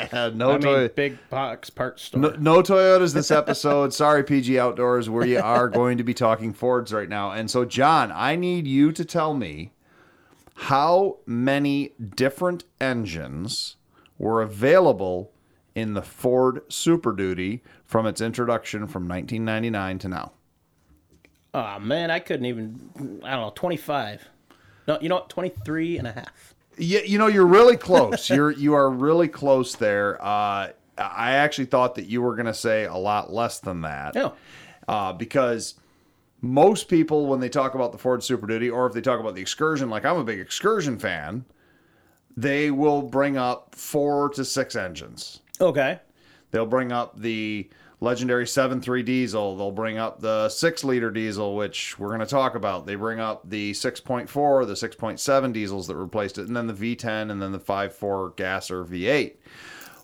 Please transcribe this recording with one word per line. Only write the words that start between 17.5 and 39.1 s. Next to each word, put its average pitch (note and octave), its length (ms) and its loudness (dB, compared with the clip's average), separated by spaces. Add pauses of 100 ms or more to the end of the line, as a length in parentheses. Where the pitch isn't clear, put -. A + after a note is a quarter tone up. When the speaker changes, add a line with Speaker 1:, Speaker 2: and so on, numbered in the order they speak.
Speaker 1:
from A2+ 200 0
its G#2+ 160 -2
introduction A2+ 640 -2
from F2+ 200 -6
nineteen A2 360 -6
ninety-nine A2 560 -4
to G2 80 -8
now. F2+ 240 -8 (1200)
Speaker 2:
Oh, G#2+ 260 -6
man, D3+ 300 -2
I E3 100 -2
couldn't D3+ 260 -4
even, A2+ 760 -10
I C3 80 -8
don't B2+ 100 -4
know, G#2 120 -6
twenty-five. C#3+ 720 -6 (600)
No, D3+ 140 0
you D#3+ 80 -4
know F3+ 60 2
what? - 140 -6
Twenty-three E3 680 -6
and C3+ 100 -8
a A2+ 60 -10
half. - 400 -18 (240)
Speaker 1:
Yeah, F3 280 0
you G3+ 120 2
know, A3 100 6
you're G3+ 200 8
really A#3 300 10
close. E3 520 4
Speaker 2:
<laughs> - 0 -
Speaker 1:
You're, D3 220 4
you C#3+ 220 2
are C#3 160 6
really D#3 400 4
close C3+ 480 2
there. G2+ 440 0
Uh, G2+ 500 -2 (260)
I G2+ 340 -2
actually C#3+ 360 2
thought B2+ 280 2
that F#2 120 -10
you A#2 140 -2
were A#2+ 140 0
gonna A2+ 180 -4
say A2 300 0
a F2 140 -6
lot G2+ 340 -2
less A2+ 300 -4
than F2+ 220 -8
that. D2 340 -8
Speaker 2:
Oh. C4+ 160 -2 (520)
Speaker 1:
Uh, G2+ 280 -4
because A#2 600 -2 (640)
most D3 480 4
people, D#3 380 4
when C3+ 120 0
they B2+ 80 -2
talk C3 280 -2
about B2 180 -2
the - 40 -16
Ford B2+ 280 0
Super A2 200 -2
Duty, A2+ 240 -2
or B2 180 0
if A2 60 -2
they A#2 60 -4
talk A2+ 220 0